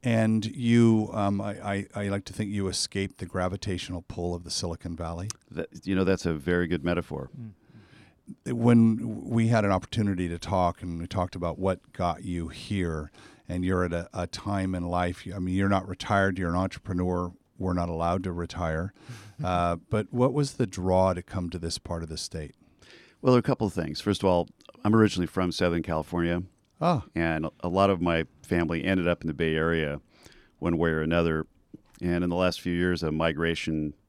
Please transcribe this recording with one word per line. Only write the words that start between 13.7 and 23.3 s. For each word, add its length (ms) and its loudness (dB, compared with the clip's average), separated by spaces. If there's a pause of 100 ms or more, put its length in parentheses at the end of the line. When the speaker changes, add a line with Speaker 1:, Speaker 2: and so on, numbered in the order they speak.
Speaker 1:
at 80 -4
a, 220 -6
a 120 -4
time 480 -4
in 140 -4
life, 460 -2
I 40 -8
mean, 160 -4
you're 140 2
not 180 0
retired, 520 0
you're 100 -2
an 80 0
entrepreneur, 800 -2 (240)
we're 160 -2
not 160 -2
allowed 340 0
to 80 -4
retire. 640 -4
Speaker 3:
<laughs> 40 -20 (400)
Speaker 1:
Uh, 320 2 (140)
but 220 0
what 240 2
was 240 0
the 80 2
draw 480 4
to 80 -6
come 260 -6
to 100 -8
this 200 -6
part 240 -8
of 80 -10
the 80 -8
state? 360 -10 (680)
Speaker 2:
Well, 100 6